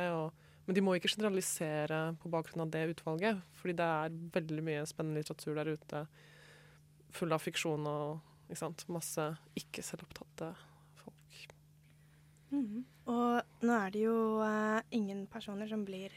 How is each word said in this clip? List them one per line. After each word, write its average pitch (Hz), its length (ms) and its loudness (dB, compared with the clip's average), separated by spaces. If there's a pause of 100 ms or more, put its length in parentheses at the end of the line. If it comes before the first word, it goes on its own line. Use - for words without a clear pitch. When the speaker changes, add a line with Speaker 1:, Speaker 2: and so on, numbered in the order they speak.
(160)
Speaker 1:
og, 160 160 -2 (320)
men 190 140 2
de 196 80 6
må 185 100 6
ikke 185 160 2
generalisere 160 840 0 (240)
på 165 100 -6
bakgrunn 165 320 -2
av 156 80 -2
det 160 220 0
utvalget, 180 500 0 (160)
fordi 180 160 -2
det 170 140 4 (160)
er 165 100 -4 (220)
veldig 156 260 0
mye 151 240 0
spennende 156 320 -2
litteratur 151 400 -4
der 151 160 0
ute, 151 240 -6 (1120)
full 160 240 2
av 156 80 -2
fiksjon 156 480 0
og, 147 320 -2 (240)
ikke 165 140 -8
sant, 160 260 -6
masse 165 400 -2 (320)
ikke - 240 -8
selvopptatte - 720 -10 (420)
folk. - 560 -20 (1040)
Speaker 2:
Mhm. 247 300 -2 (220)
Og 240 560 2
nå 233 80 6
er 202 200 2
det 208 100 0
jo, 220 380 4
eh, 214 400 2 (160)
ingen 196 320 -2
personer 214 400 -8
som 214 160 -2
blir 190 320 -8